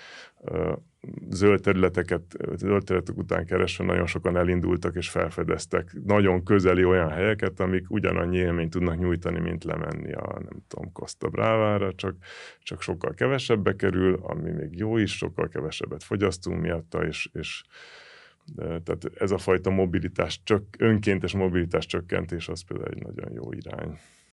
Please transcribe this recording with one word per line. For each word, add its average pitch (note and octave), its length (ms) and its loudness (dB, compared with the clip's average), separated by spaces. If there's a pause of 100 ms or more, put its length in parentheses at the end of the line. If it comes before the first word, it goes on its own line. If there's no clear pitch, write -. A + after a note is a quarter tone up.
(440)
ö, E2+ 280 -2 (580)
zöld G2 320 6
területeket, F2+ 760 2 (180)
zöld G2 300 0
területek F#2 320 -2
után F2+ 300 -2
keresve F#2 380 0
nagyon F2+ 220 2
sokan F2 300 0
elindultak F2 600 2
és E2+ 120 -4
felfedeztek E2+ 840 -2 (100)
nagyon G2 400 4
közeli F#2 400 6
olyan F2+ 260 4
helyeket, F#2+ 500 -2
amik F#2 300 0
ugyanannyi F2+ 460 0
élményt E2+ 340 0
tudnak F2 280 0
nyújtani, F2 420 0
mint E2 240 -4
lemenni D#2 480 -6
a, - 260 -8
nem - 300 -12
tudom, - 240 -12
Costa - 360 -8
Bravára, G#2+ 680 2
csak, F#2 220 -6 (440)
csak - 220 -10
sokkal - 320 -4
kevesebbe A#2+ 640 2
kerül, F#2 460 4
ami D#2+ 280 -4
még D#2+ 280 -6
jó A2 180 0
is, G#2 200 2
sokkal E2+ 320 -2
kevesebbet - 540 -6
fogyasztunk F2+ 580 0
miatta, E2 460 -2
és, - 260 -6
és, - 300 -8 (920)
ö, E2 280 -6
tehát F2 300 -4
ez G2 160 0
a F#2+ 80 2
fajta F#2 320 2
mobilitás F2+ 720 0
csök-, G2+ 360 0
önkéntes G2+ 540 4
mobilitás F2+ 540 2
csökkentés, F2 640 -4
az F2 160 -8
például - 300 -8
egy - 80 -10
nagyon - 300 -10
jó A#1 200 -10
irány. - 460 -10 (400)